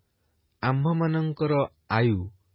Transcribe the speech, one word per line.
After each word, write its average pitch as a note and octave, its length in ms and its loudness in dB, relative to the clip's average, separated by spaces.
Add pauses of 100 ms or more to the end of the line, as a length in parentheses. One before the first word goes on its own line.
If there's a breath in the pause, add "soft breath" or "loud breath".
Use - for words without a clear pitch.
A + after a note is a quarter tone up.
(640)
ଆମ୍ଭମାନଙ୍କର D#3 920 0 (380)
ଆୟୁ A2+ 280 2 (360)